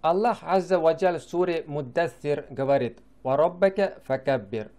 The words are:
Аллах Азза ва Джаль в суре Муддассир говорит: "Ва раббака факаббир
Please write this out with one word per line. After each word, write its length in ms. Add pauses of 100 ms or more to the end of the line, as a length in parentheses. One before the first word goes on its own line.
Аллах 420
Азза 360
ва 140
Джаль 260
в 60
суре 420
Муддассир 840
говорит: 500 (240)
"Ва 120
раббака 680
факаббир 760